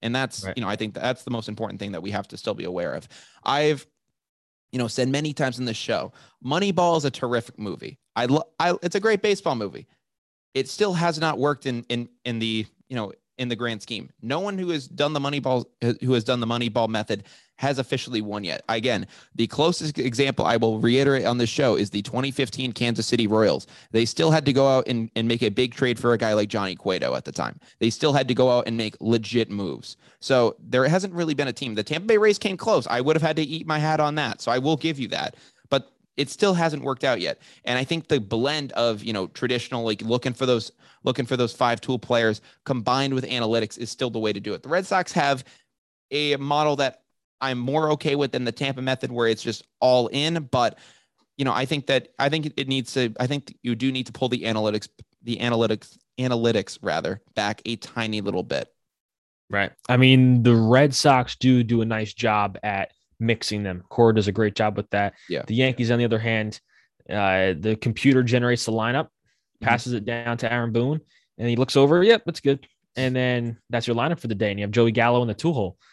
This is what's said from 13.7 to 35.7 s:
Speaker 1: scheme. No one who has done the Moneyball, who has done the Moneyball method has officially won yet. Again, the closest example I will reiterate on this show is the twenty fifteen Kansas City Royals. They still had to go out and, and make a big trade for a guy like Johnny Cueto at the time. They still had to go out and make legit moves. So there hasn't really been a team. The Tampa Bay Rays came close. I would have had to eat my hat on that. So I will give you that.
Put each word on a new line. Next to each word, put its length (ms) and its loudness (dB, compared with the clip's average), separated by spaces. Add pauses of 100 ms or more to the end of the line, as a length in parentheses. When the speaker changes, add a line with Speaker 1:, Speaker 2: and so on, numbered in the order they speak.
Speaker 1:
scheme. 300 -12 (100)
No 200 -4
one 180 -4
who 120 -4
has 160 -4
done 280 -2
the 60 -2
Moneyball, 440 0 (380)
who 100 0
has 120 2
done 160 0
the 60 -2
Moneyball 420 0
method 360 -4 (320)
has 220 -2
officially 420 -4
won 240 -6
yet. 240 -6
Again, 380 -2 (280)
the 120 0
closest 520 0
example 460 0
I 140 2
will 200 0
reiterate 460 2
on 140 0
this 100 0
show 280 2
is 140 -2
the 120 -4
twenty 280 -4
fifteen 420 -4
Kansas 340 -2
City 200 4
Royals. 400 4 (260)
They 120 4
still 260 2
had 160 4
to 60 4
go 160 6
out 200 4
and, 280 -2
and 100 0
make 160 0
a 60 2
big 260 0
trade 240 0
for 140 2
a 60 4
guy 160 2
like 140 2
Johnny 260 -4
Cueto 400 -2
at 100 -6
the 80 -10
time. 260 -6 (200)
They 100 2
still 240 0
had 160 2
to 60 0
go 160 4
out 160 2
and 100 -4
make 240 -4
legit 500 0
moves. 460 -8 (240)
So 380 2
there 280 0
hasn't 280 0
really 200 -2
been 140 0
a 40 -4
team. 220 -8
The 100 -2
Tampa 220 -6
Bay 120 4
Rays 200 4
came 200 -4
close. 280 0
I 140 0
would 160 2
have 60 2
had 140 0
to 60 0
eat 240 -6
my 120 -2
hat 220 0
on 160 0
that. 260 -4
So 100 -2
I 60 2
will 180 2
give 220 -4
you 100 -6
that. 280 -6 (340)